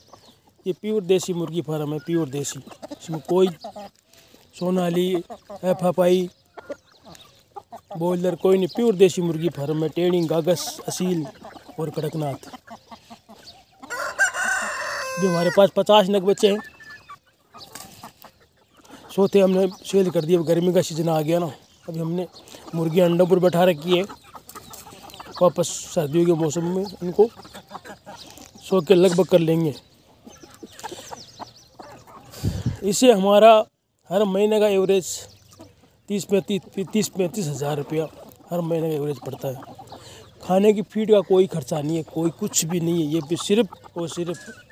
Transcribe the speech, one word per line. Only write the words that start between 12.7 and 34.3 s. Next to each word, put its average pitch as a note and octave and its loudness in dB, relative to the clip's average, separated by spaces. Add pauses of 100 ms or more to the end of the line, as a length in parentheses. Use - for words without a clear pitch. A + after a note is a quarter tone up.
अभी F3+ -2
हमारे F3 0
पास G3 6
पचास G3+ 4
नग G3+ 0
बचे G3+ 2
हैं। G3+ -2 (2500)
सोते G3 2
हमने F#3 4 (180)
सेल F#3+ 2
कर E3+ 0
दिए, E3+ 2
अब E3+ -2
गर्मी E3+ 2
का F3+ 4
सीजन E3 -4
आ D#3 0
गया E3 0
ना। E3+ -4 (340)
अभी E3 -10
हमने E3 -4 (480)
मुर्गी E3 0
अंडों F3 4
पर F3+ 4
बैठा F3 4
रखी F3 2
है, F#3 0 (1400)
वापस F3+ 2 (260)
सर्दियों E3 0
के E3+ 4
मौसम D#3+ -2
में F#3 -4
इनको F#3 0 (1300)
सो F#3+ 0
के F3 4
लगभग F3 4
कर F3 4
लेंगे। D#3+ 0 (3000)
इससे G#3 4
हमारा G#3 8 (560)
हर G3 2
महीने G#3 2